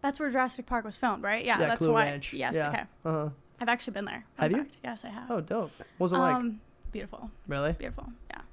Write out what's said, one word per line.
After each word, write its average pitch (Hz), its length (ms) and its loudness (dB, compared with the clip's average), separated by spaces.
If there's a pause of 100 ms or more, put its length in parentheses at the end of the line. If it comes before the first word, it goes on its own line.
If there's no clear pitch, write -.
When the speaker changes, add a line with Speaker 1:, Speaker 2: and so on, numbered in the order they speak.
Speaker 1:
That's 277 160 0
where 294 120 0
Jurassic 254 360 0
Park 233 200 0
was 208 100 -10
filmed, 220 260 0
right? 214 220 0
Yeah, 233 160 4
Speaker 2:
Yeah, 165 80 4
Speaker 1:
that's 143 140 2
Speaker 2:
Kahlua 165 60 4
Speaker 1:
Hawaii. 208 220 6
Speaker 2:
Ranch. 143 220 -6
Speaker 1:
Yes, 127 220 -2
Speaker 2:
Yeah. 151 160 2
Speaker 1:
okay. 151 120 -2 (220)
Speaker 2:
Uh-huh. 156 240 0 (320)
Speaker 1:
I've 233 80 0
actually 233 240 0
been 202 140 -4
there. - 180 -8 (140)
Speaker 2:
Have 156 120 4
Speaker 1:
Fun 214 100 4
Speaker 2:
you? 285 40 0
Speaker 1:
fact. 277 180 -18
Yes, 240 220 -8
I - 40 -10
have. 220 220 -10
Speaker 2:
Oh, - 120 0
dope. 180 360 -2
What - 80 -16 (200)
was 175 80 4
it - 20 4
like? 262 200 6
Speaker 1:
Um, 233 240 -2 (320)
beautiful. 208 380 -10 (160)
Speaker 2:
Really? 147 280 0
Speaker 1:
Beautiful. - 320 -8 (240)
Yeah. - 100 -10 (120)